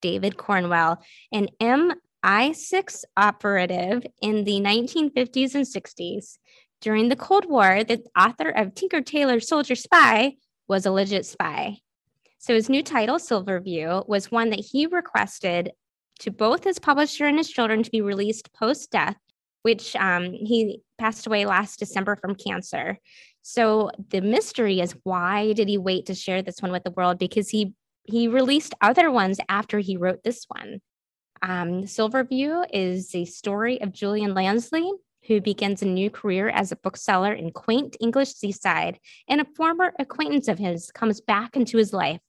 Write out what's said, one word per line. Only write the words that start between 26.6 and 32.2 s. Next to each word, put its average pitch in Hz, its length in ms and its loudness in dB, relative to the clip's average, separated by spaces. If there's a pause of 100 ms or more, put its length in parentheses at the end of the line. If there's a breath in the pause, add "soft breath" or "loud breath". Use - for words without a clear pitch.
with 180 120 -4
the 180 60 -6
world? 180 300 0
Because 196 300 -2
he, 214 260 -2 (280)
he 233 240 0
released 262 540 2
other 320 300 6
ones 196 360 2
after 208 300 -2
he 196 180 -2
wrote 180 280 -2
this 240 240 -6
one. - 340 -14 (640)
Um, 180 420 -4
Silverview 262 800 -2 (100)